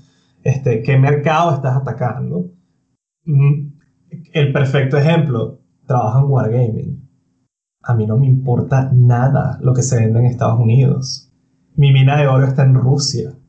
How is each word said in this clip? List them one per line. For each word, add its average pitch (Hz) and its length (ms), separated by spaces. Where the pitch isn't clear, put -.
Este, 120 400
¿qué 135 140
mercado 151 580
estás 131 200
atacando? 127 720
Mm, 143 480
el 135 200
perfecto 131 440
ejemplo, 139 640
trabajo 123 320
en 139 120
Wargaming. 117 800
A 123 120
mí 107 120
no 110 100
me 135 100
importa 131 680
nada 123 680
lo 120 120
que 127 100
se - 140
vende 110 220
en 123 60
Estados 117 340
Unidos. 127 720
Mi 143 160
mina 135 260
de 147 100
oro 131 200
está 131 160
en 131 120
Rusia. 123 560